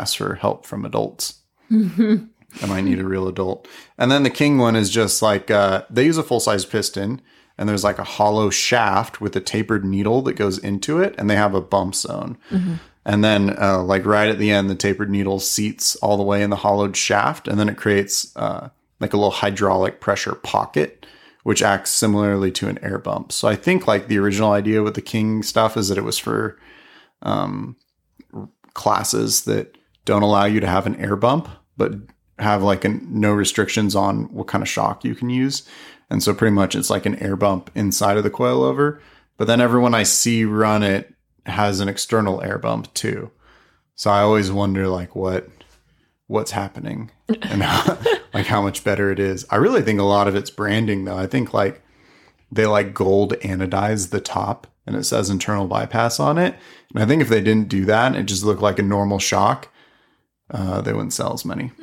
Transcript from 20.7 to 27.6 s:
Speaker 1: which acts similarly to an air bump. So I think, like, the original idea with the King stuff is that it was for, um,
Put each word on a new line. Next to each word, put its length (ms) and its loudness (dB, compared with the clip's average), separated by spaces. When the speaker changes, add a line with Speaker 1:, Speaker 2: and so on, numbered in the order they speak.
Speaker 1:
which 200 0
acts 280 2
similarly 600 0
to 160 -6
an 140 -6
air 160 -6
bump. 340 -8
So 140 -2
I 100 2
think, 300 0
like, 220 2
the 100 2
original 340 2
idea 300 2
with 120 -2
the 80 -6
King 400 -2
stuff 340 0
is 120 0
that 100 -2
it 60 -2
was 140 -4
for, 400 -4
um, 560 -6